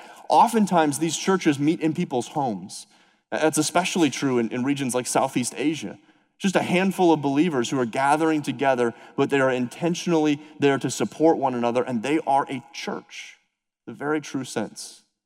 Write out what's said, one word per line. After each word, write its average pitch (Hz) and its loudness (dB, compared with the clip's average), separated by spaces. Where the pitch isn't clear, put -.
Oftentimes, 180 4
these 160 -2
churches 180 0
meet 151 0
in 160 0
people's 143 -4
homes. 107 -6
That's 151 0
especially 165 0
true 127 0
in, 113 -2
in 123 -4
regions 135 -2
like 123 -4
Southeast 127 -2
Asia. 123 -6
Just 185 0
a 147 4
handful 180 2
of 147 2
believers 139 0
who 139 -2
are 123 2
gathering 147 2
together, 123 0
but 139 0
they 139 2
are 135 4
intentionally 151 0
there 139 4
to 135 -4
support 147 2
one 131 -2
another, 120 0
and 120 -4
they 151 0
are 139 2
a 131 -8
church, - -12
the 120 -14
very 147 -2
true 139 -6
sense, - -8